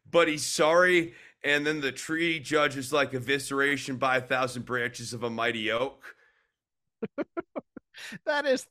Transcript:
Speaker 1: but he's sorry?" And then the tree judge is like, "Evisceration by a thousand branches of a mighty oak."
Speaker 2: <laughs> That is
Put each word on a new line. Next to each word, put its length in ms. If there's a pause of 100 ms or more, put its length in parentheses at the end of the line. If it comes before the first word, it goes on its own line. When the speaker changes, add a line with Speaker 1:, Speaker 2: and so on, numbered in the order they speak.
(100)
Speaker 1:
but 160
he's 180
sorry?" 680 (300)
And 220
then 160
the 100
tree 480
judge 380
is 160
like, 180
"Evisceration 840
by 180
a 60
thousand 420
branches 480
of 100
a 80
mighty 400
oak." 460 (840)
Speaker 2:
<laughs> 240 (1000)
That 200
is 240